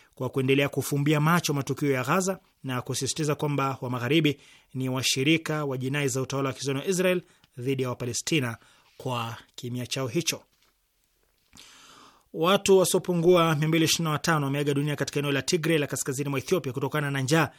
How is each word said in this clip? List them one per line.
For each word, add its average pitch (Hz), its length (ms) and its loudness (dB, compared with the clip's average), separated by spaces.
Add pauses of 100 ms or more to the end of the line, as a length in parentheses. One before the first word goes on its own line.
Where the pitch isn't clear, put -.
(140)
kwa 131 140 -6
kuendelea 135 400 2
kufumbia 143 520 0
macho 160 340 2
matukio 143 360 -2
ya 127 140 0
Gaza 180 340 0 (260)
na 127 180 -4
kusisitiza 143 520 -4
kwamba 139 460 -2
wa 123 100 -6
Magharibi 139 480 0 (360)
ni 131 140 -4
washirika 151 760 0
wa 135 140 -4
jinai 139 300 -2
za 131 140 -2
utawala 135 260 -4
wa 131 40 -4
kizayuni 135 280 -4
wa - 60 -8
Israel 180 360 0 (360)
dhidi 131 240 -2
ya 127 60 -4
Wapalestina 120 680 -2 (400)
kwa 117 400 -6 (180)
kimya 123 320 -8
chao 135 220 -4
hicho. 160 340 -4 (1900)
Watu 190 460 6
wasiopungua 175 760 4
mia 151 140 0
mbili 160 160 4
ishirini 165 200 2
na 160 60 -2
watano 151 360 0
wameaga 143 280 0
dunia 147 220 -2
katika - 220 -4
eneo 143 140 -2
la 135 100 0
Tigray 160 360 0
la 143 80 0
kaskazini 139 440 -4
mwa 139 80 -2
Ethiopia 139 340 -2
kutokana 139 380 -2
na 139 100 -2
njaa 143 380 2